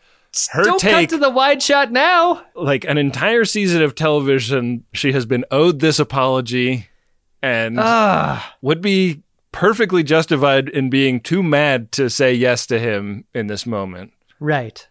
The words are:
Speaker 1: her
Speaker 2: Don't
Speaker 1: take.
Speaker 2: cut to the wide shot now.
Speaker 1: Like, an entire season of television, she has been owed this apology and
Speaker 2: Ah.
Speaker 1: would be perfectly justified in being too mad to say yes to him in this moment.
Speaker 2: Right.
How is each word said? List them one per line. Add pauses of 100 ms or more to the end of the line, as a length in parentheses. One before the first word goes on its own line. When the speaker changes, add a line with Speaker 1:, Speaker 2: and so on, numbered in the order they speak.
(520)
Speaker 1:
her
Speaker 2:
Don't
Speaker 1:
take.
Speaker 2:
cut
to
the
wide
shot
now. (100)
Speaker 1:
Like,
an
entire
season
of
television,
she
has
been
owed
this
apology (520)
and
Speaker 2:
Ah.
Speaker 1:
would
be (300)
perfectly
justified
in
being
too
mad
to
say
yes
to
him
in
this
moment. (260)
Speaker 2:
Right.